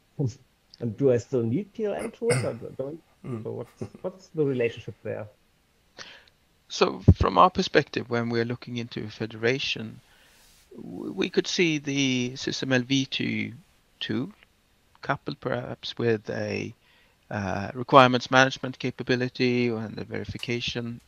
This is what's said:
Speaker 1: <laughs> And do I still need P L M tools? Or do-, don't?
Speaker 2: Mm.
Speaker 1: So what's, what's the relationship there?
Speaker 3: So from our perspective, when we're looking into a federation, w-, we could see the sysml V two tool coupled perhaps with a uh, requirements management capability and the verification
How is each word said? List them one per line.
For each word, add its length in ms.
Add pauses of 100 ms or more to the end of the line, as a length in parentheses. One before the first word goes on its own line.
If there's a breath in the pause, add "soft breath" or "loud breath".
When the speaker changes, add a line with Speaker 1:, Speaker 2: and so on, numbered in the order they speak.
(180)
Speaker 1:
<laughs> 200 (420)
And 180
do 140
I 40
still 260
need 300
P 140
L 80
M 160
tools? 340
Or 80
do-, 240
don't? 260 (220)
Speaker 2:
Mm. 180
Speaker 1:
So 100
what's, 400 (100)
what's 260
the 160
relationship 580
there? 240 (1400 loud breath)
Speaker 3:
So 320 (140)
from 240
our 100
perspective, 640
when 180
we're 160
looking 320
into 280
a 40
federation, 920 (760 soft breath)
w-, 360
we 180
could 160
see 320
the 560
sysml 500
V 220
two 460 (460)
tool 300 (720)
coupled 380
perhaps 600
with 320
a 420 (580 soft breath)
uh, 440
requirements 560
management 480
capability 880
and 280
the 80
verification 1040